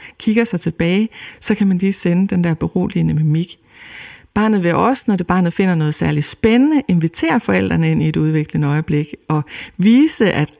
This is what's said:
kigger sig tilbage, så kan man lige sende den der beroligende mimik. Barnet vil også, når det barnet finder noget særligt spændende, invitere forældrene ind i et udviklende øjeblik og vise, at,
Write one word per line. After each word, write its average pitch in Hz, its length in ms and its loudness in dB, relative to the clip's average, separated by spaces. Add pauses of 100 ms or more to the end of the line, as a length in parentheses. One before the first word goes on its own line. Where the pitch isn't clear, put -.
(180)
kigger 226 260 0
sig 185 160 -4
tilbage, 185 480 -2 (320)
så - 140 -2
kan 202 140 0
man 185 100 2
lige 190 140 0
sende 185 360 0
den 180 160 0
der 170 100 0
beroligende 170 600 -2
mimik. 156 440 -2 (760)
Barnet 208 280 0
vil 170 120 2
også, 240 320 0
når 202 100 2
det 180 100 -4
barnet 175 260 0
finder 185 220 0
noget 151 200 0
særligt 151 320 -2
spændende, 262 640 2
invitere 175 520 0
forældrene 165 500 0
ind 160 120 0
i 156 60 0
et 156 80 -2
udviklende 156 520 0
øjeblik 151 460 -2 (140)
og 151 140 0 (340)
vise, 233 560 4
at, 151 280 -2